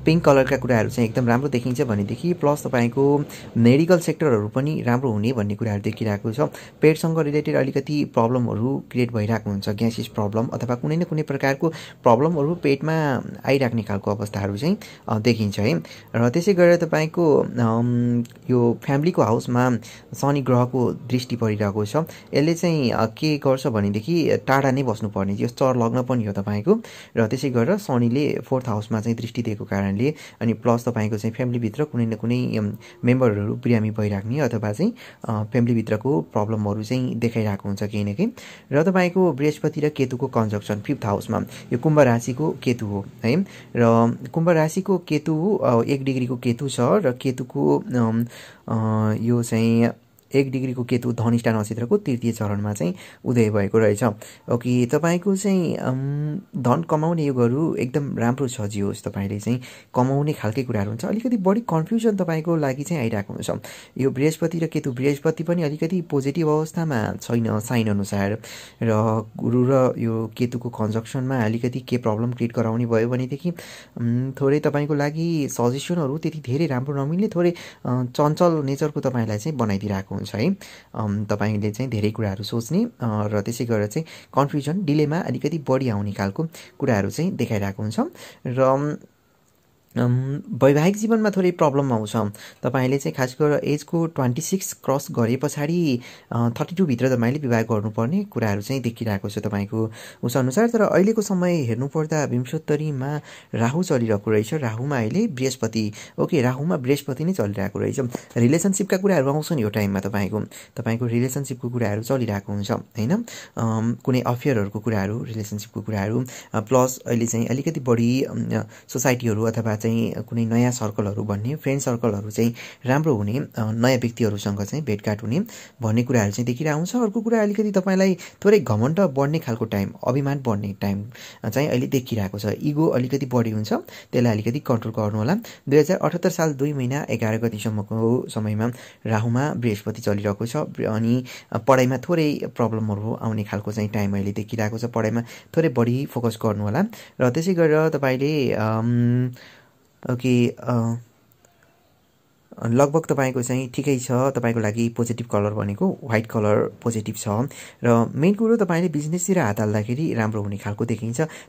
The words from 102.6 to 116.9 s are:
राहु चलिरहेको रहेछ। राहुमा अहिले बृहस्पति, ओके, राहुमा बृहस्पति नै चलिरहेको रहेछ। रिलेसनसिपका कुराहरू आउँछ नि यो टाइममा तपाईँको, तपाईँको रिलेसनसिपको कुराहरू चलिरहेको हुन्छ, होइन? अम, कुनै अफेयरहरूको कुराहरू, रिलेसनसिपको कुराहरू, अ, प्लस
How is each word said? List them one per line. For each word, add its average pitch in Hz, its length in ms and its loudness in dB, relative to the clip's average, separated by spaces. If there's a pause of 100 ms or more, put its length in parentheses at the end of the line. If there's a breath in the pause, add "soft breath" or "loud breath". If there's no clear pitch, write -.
राहु 123 300 0
चलिरहेको 113 480 0
रहेछ। 110 220 2
राहुमा 135 440 -2
अहिले 135 300 0
बृहस्पति, 120 640 -2 (260 loud breath)
ओके, 147 220 2
राहुमा 135 360 0
बृहस्पति 139 460 -2
नै 180 100 0
चलिरहेको 101 460 -2
रहेछ। 104 200 -2 (380 loud breath)
रिलेसनसिपका 185 600 2
कुराहरू 180 320 2
आउँछ 151 220 -2
नि 143 120 0
यो 107 60 0
टाइममा 101 300 0
तपाईँको, 101 420 -2 (360 loud breath)
तपाईँको 117 280 -2
रिलेसनसिपको 123 640 -2
कुराहरू 113 340 -2
चलिरहेको 107 500 -2
हुन्छ, 101 180 -4
होइन? 151 540 -2 (320 loud breath)
अम, 113 460 0
कुनै 127 180 2
अफेयरहरूको 120 580 0
कुराहरू, 107 440 -2
रिलेसनसिपको 104 580 -8
कुराहरू, 107 440 -2 (280 loud breath)
अ, 113 60 0
प्लस 127 480 2